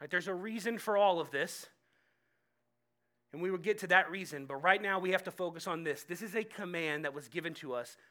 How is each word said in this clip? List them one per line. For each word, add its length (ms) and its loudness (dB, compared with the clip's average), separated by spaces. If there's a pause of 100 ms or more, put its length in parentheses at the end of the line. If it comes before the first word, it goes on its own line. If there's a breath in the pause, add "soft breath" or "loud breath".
Right? 80 -12
There's 180 -2
a 60 -4
reason 440 -4
for 200 2
all 240 6
of 100 -6
this, 380 -4 (1600)
and 100 -8
we 80 -2
will 100 -2
get 200 0
to 80 -6
that 240 8
reason, 340 -8
but 100 -8
right 260 6
now 180 2
we 120 2
have 120 4
to 80 -6
focus 360 -4
on 160 -2
this. 200 -2
This 180 -8
is 140 -8
a 80 0
command 600 -4
that 80 -2
was 160 -12
given 260 -4
to 180 -6
us 220 -6 (140 soft breath)